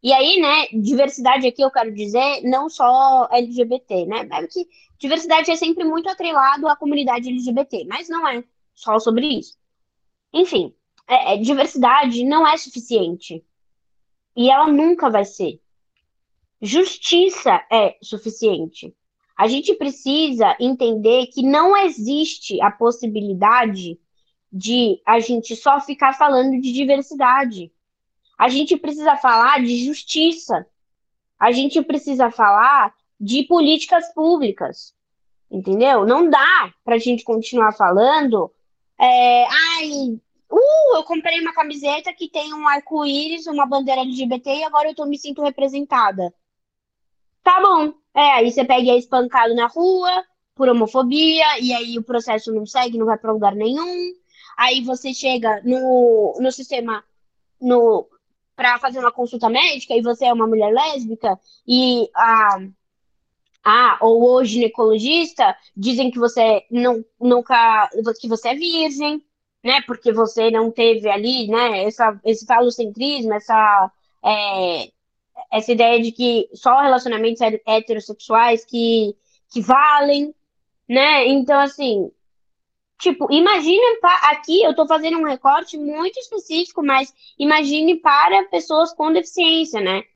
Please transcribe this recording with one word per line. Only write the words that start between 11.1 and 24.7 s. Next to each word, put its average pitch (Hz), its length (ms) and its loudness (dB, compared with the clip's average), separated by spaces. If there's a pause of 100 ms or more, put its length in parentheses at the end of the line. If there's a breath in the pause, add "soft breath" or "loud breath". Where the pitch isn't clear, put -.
é, 202 40 -2
diversidade 262 880 0
não 302 240 2
é 311 100 2
suficiente. 180 880 -6 (880)
E 247 160 2
ela 277 180 4
nunca 311 420 2
vai 208 160 0
ser. 190 340 -10 (1000)
Justiça 349 1080 0
é 220 320 2
suficiente. 202 960 -6 (420)
A 208 100 2
gente 277 280 0
precisa 277 840 -2
entender 247 680 0
que 254 160 -6
não 302 320 4
existe 294 840 -4
a 196 100 2
possibilidade 208 1300 -2 (520)
de 214 540 -2